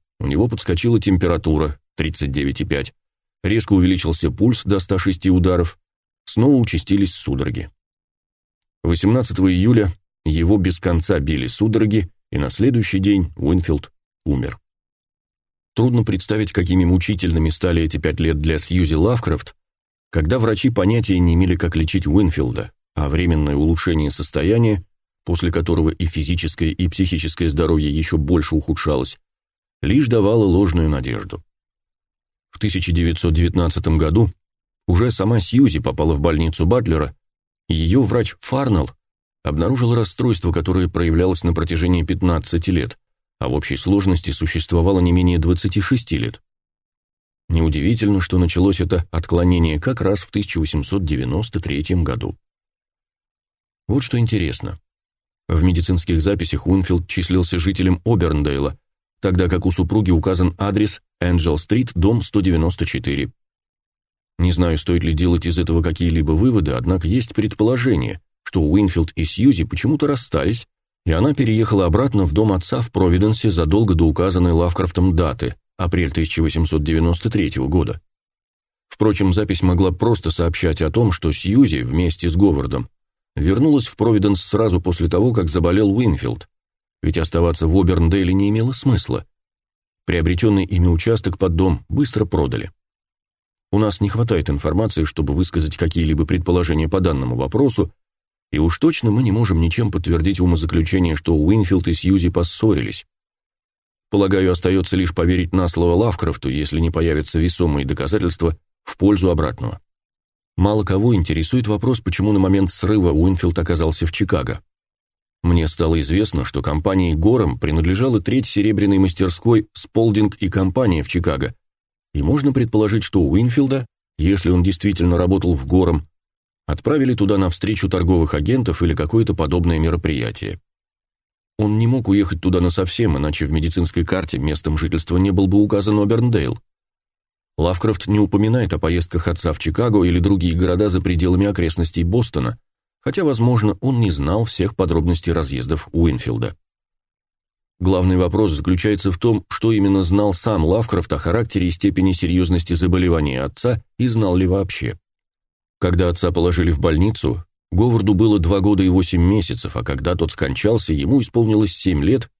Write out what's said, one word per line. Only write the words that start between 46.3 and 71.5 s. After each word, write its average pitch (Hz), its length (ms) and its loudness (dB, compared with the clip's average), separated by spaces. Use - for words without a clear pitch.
Неудивительно, 85 720 0
что 92 180 -2
началось 90 420 2
это 90 300 0
отклонение 82 680 0
как 131 200 -4
раз 101 200 0
в - 100 -18
тысяча 104 280 -4
восемьсот 80 460 -2
девяносто 64 560 -4
третьем 80 440 -2
году. 62 320 -6
Вот 131 140 0
что 123 160 -2
интересно. 110 600 -2
В 82 160 2
медицинских 85 580 2
записях - 460 -2
Уинфилд 90 400 0
числился 90 500 0
жителем 92 460 0
Оберндейла, 73 720 0
тогда 92 280 2
как 90 180 0
у 92 60 2
супруги 92 400 0
указан 87 460 2
адрес 101 420 0
Энджел-стрит, 87 720 0
дом 107 280 2
сто - 180 -2
девяносто 85 460 0
четыре. - 460 -6
Не 90 140 2
знаю, 85 260 0
стоит 85 240 -2
ли 82 100 0
делать 85 320 0
из 85 140 -2
этого 82 240 0
какие-либо 82 500 0
выводы, 95 380 2
однако 80 380 -2
есть 117 260 -2
предположение, 107 840 0
что - 180 -2
Уинфилд 85 540 2
и 80 80 -2
Сьюзи 165 400 2
почему-то 143 420 -2
расстались, 113 640 -2
и - 60 0
она 104 240 2
переехала 110 520 2